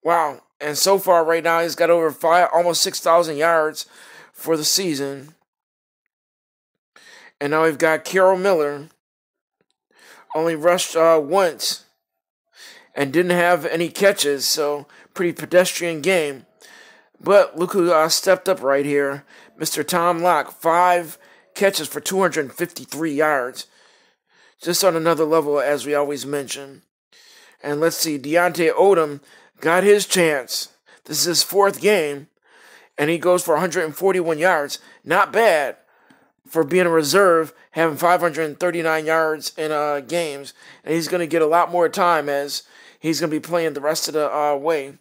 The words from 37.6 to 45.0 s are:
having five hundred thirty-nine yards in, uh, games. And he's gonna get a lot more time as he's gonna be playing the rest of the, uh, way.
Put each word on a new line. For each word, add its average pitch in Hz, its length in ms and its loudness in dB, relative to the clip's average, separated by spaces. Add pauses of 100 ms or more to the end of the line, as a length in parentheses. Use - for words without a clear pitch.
having 160 260 -2
five 175 220 2
hundred 156 400 -4
thirty-nine 160 460 -2
yards 156 520 -2
in, 156 140 -6
uh, 147 280 -4
games. 139 540 -6 (300)
And 156 120 -4
he's 165 120 -4
gonna 175 200 -2
get 165 140 0
a 151 60 2
lot 165 240 2
more 175 160 2
time 165 400 0
as 143 360 -6 (360)
he's 156 200 -4
gonna 165 100 -2
be 151 100 -4
playing 165 340 -4
the 139 80 -8
rest 156 260 -2
of 151 80 -8
the, 147 180 -2
uh, 147 220 0
way. 139 460 -4